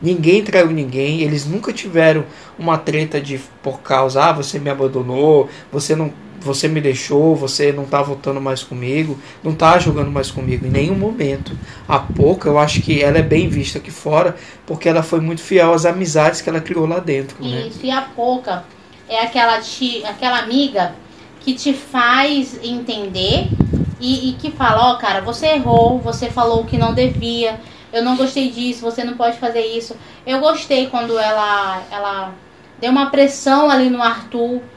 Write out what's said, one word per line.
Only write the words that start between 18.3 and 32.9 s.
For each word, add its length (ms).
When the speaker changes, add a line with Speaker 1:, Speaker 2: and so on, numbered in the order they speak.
Speaker 2:
é 120
aquela 400
ti-, 440
aquela 360
amiga 560
que 120
te 220
faz 920
entender 840
e, 300
e 40
que 180
fala, 400
"Ó, 40
cara, 240
você 280
errou, 500
você 320
falou 320
o 20
que 140
não 160
devia, 680
eu 100
não 140
gostei 340
disso, 300
você 240
não 100
pode 220
fazer 300
isso." 280
Eu 140
gostei 480
quando 300
ela, 720
ela 420
deu 100